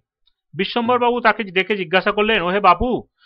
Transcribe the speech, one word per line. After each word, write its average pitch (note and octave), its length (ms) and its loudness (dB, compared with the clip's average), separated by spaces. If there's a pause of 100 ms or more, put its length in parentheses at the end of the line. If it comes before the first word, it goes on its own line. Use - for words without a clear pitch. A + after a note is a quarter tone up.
(580)
বিশ্বম্বরবাবু A#3+ 640 0
তাকে A3+ 240 0
ডেকে G3+ 340 -2
জিজ্ঞাসা F#3 340 0
করলেন, G#3 300 0
"ওহে F3+ 180 -2
বাপু, F#3+ 440 2 (220)